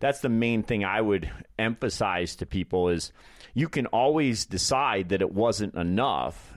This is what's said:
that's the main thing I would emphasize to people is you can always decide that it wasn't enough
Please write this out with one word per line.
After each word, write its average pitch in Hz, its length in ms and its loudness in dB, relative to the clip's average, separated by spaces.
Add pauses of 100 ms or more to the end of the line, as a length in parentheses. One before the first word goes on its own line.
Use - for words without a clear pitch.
that's 139 200 0
the 131 100 0
main 113 320 2
thing 107 220 -2
I 101 160 0
would 98 280 2 (300)
emphasize 107 800 -2
to 90 100 -8
people 90 420 0
is 87 240 0 (400)
you 156 160 0
can 127 180 -2
always 131 600 2
decide 101 640 0
that 95 100 2
it 92 140 2
wasn't 107 400 0
enough 87 840 -2